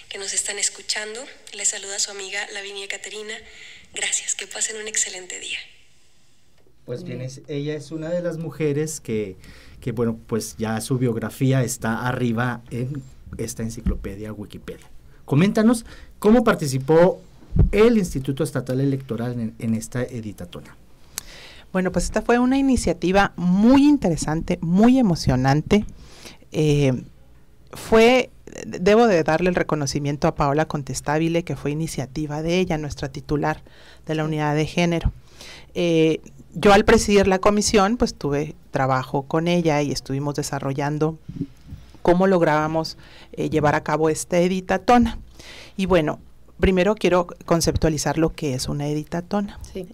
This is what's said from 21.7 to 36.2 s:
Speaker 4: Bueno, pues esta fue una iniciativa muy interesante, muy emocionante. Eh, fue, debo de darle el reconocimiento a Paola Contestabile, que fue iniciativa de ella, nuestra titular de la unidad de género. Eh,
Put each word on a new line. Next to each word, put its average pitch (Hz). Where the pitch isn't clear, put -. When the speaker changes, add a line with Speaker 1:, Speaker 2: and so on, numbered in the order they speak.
Speaker 4:
Bueno, 185
pues 180
esta 214
fue 240
una 254
iniciativa 202
muy 214
interesante, 175
muy 214
emocionante. 151
Eh, 143
fue, 233
debo 214
de 180
darle 165
el 180
reconocimiento 147
a 156
Paola 151
Contestabile, 156
que 147
fue 147
iniciativa 151
de 170
ella, 180
nuestra 143
titular 151
de 156
la 156
unidad 151
de 151
género. 170
Eh, 160